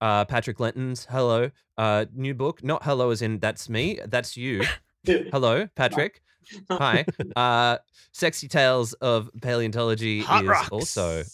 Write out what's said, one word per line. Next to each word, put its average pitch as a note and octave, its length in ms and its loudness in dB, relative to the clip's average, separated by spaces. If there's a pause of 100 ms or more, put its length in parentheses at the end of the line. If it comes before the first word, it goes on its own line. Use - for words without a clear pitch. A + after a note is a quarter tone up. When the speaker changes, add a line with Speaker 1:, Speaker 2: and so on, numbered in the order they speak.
Speaker 1:
uh, G#2 240 4
Patrick A#2 340 -4
Lenton's B2+ 500 -4
Hello, B2 420 0 (260)
uh, G#2+ 360 2
new C3+ 200 -6
book. C3+ 300 -4
Not D3 200 -2
hello B2+ 280 2
as A2 100 -2
in A2 180 -2
that's A2 300 -4
me. C3 360 -2
That's B2 300 -4
you. A#2+ 280 -4 (220)
Speaker 2:
<laughs> - 200 -20
Speaker 1:
Hello, D3 680 2
Patrick. C#3+ 460 -2 (480)
Hi. C#3+ 420 2
Speaker 2:
<laughs> - 240 -10
Speaker 1:
Uh, A#2+ 420 4 (360)
Sexy D#3+ 360 -4
Tales B2+ 440 4
of A#2+ 360 0 (120)
Paleontology A2+ 840 0
Speaker 2:
Hot F#3 200 2
Speaker 1:
is F#2+ 60 0
Speaker 2:
rocks. C3 200 2
Speaker 1:
also F2 540 -2 (100)